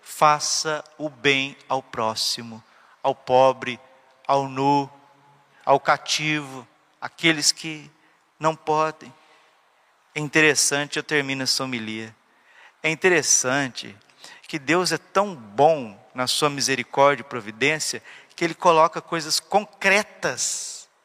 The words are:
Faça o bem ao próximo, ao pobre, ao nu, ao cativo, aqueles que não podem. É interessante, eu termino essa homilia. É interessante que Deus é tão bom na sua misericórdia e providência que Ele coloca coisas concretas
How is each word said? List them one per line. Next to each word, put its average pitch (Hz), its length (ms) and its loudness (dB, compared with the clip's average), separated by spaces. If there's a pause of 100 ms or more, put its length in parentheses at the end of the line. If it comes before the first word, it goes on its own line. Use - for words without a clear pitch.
Faça 151 800 0 (140)
o 151 120 -8
bem 135 460 0 (120)
ao 131 160 -2
próximo, 113 800 -6 (400)
ao 135 100 2
pobre, 127 640 2 (480)
ao 139 200 2
nu, 139 420 0 (760)
ao 139 140 4
cativo, 147 880 -4 (320)
aqueles 156 520 0
que 151 380 -10 (500)
não 156 160 0
podem. 156 580 -2 (1040)
É 151 40 -6
interessante, 147 800 2
eu 147 60 -6
termino 135 400 -2
essa 131 200 -2
homilia. 110 520 -8 (680)
É 156 80 0
interessante 135 1040 0 (520)
que 160 100 -8
Deus 160 340 0
é 160 60 -2
tão 196 380 -2
bom 117 640 0 (160)
na 127 140 -4
sua 147 220 0
misericórdia 139 720 0
e - 80 -16
providência 120 760 -4 (320)
que - 80 -4
Ele 165 120 -4
coloca 165 460 4
coisas 156 380 -4
concretas - 1500 -2 (160)